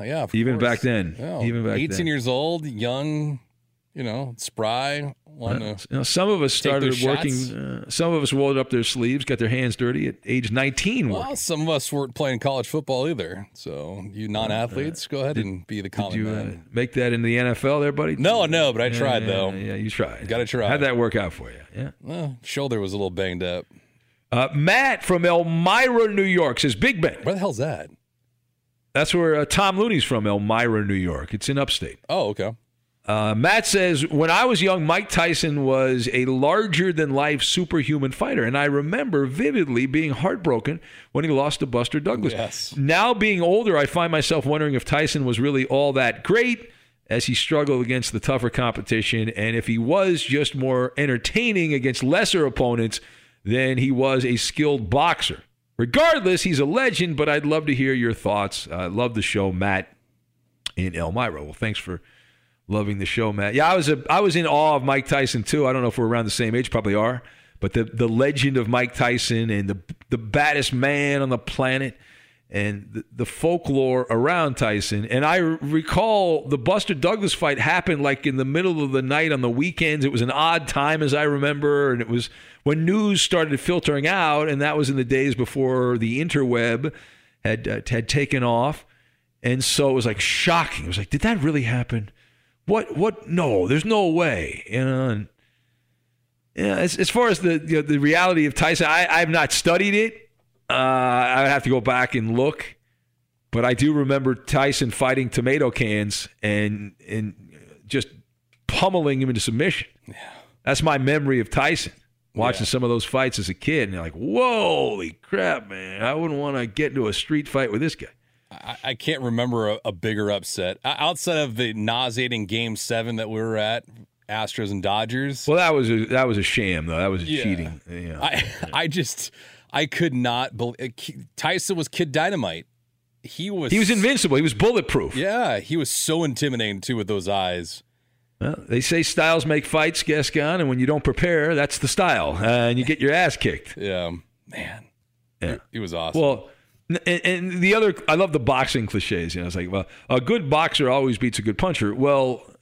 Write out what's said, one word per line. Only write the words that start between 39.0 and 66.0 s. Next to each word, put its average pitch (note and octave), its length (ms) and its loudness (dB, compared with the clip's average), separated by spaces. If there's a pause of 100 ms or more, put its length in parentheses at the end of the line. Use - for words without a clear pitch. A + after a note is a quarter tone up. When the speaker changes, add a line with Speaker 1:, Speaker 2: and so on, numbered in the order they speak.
Speaker 2:
vividly D3 600 0
being D3+ 240 -2
heartbroken D#3 680 -2 (320)
when C#3+ 140 0
he D#3+ 60 0
lost C#3+ 280 0
to D3+ 80 -2
Buster B2 320 -2
Douglas. C3+ 320 -2
Speaker 1:
Yes. - 460 -8
Speaker 2:
Now F3 360 4
being G3+ 280 2
older, F#3+ 360 4
I C#3+ 100 2
find E3+ 220 0
myself D#3 360 0
wondering D3+ 280 0
if B2 120 -2
Tyson D3 400 0
was A#2+ 120 0
really C3+ 280 2
all C#3 280 2
that B2+ 300 0
great A#3 460 2 (400)
as A#2 160 0
he B2+ 100 0
struggled C#3+ 480 0
against B2 300 -2
the A2 80 -4
tougher B2 280 0
competition, A2+ 840 -2
and A2 260 -2
if A2+ 100 -4
he A2+ 100 0
was E3+ 460 2
just C#3 320 0
more C3 400 0
entertaining D#3+ 800 0
against B2+ 300 -2
lesser E3+ 420 2
opponents A#2+ 560 0 (420)
than B2+ 340 0
he C3+ 140 2
was C3 320 2
a B2 140 0
skilled C#3+ 520 -2
boxer. D3 540 0 (320)
Regardless, F#3 680 4
he's D#3+ 160 2
a C#3+ 60 4
legend, F3 520 0
but D3 100 2
I'd D3 180 0
love D3+ 200 0
to D3 100 2
hear C3+ 180 0
your A#2 200 0
thoughts. G2+ 580 -2
I F2+ 140 -4
love A#2 280 -2
the G#2+ 80 -2
show, G2 300 0
Matt F#2+ 420 -2 (840)
in F2+ 180 -4
Elmira." E2+ 480 -4
Well, D2+ 80 -12
thanks G#2+ 280 -6
for F2+ 220 -10 (680)
loving G#2 280 -2
the F#2+ 80 -4
show, A2 280 -2
Matt. G2+ 200 -2
Yeah, D3+ 160 4
I F#3 60 4
was D3+ 140 2
a, C#3 200 0
I F3 120 4
was F3+ 160 2
in E3+ 100 0
awe D3 300 4
of B2+ 60 0
Mike C3+ 220 0
Tyson, C3+ 380 0
too. D3 240 0
I B2+ 60 2
don't C3 80 0
know A#2+ 80 2
if - 80 -6
we're A#2 100 2